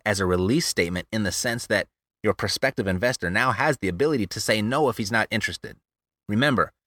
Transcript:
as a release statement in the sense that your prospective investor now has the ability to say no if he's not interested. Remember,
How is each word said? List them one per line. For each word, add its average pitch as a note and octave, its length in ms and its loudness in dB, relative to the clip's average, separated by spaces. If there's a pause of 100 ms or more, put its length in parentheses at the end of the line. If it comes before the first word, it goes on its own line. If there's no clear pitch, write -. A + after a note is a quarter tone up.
as G2+ 140 0
a F#2+ 60 0
release F#2 400 2
statement F2 460 -2
in A2 100 0
the F#2 100 -2
sense A#2 340 -4
that G2+ 220 -2 (340)
your G2+ 120 2
prospective A2+ 520 -2
investor F#2 440 0
now A#2 220 2
has C3 260 0
the F#2+ 100 -2
ability A#2 380 0
to - 140 -8
say A2 200 2
no C3+ 280 2
if A2+ 100 -2
he's A2 140 -4
not A2 180 2
interested. - 460 -4 (520)
Remember, A2 440 2 (140)